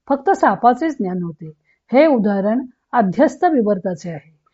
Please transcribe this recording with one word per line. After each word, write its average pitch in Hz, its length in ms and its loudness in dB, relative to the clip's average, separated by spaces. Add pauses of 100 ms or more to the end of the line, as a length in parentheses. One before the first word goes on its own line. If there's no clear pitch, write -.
फक्त 277 220 0
सापाचे 247 600 2
ज्ञान 185 320 -6
होते. 160 300 -12 (400)
हे 277 140 6
उदाहरण 208 580 0 (280)
अध्यस्त 240 520 0
विवर्ताचे 202 680 -2
आहे - 280 -16 (160)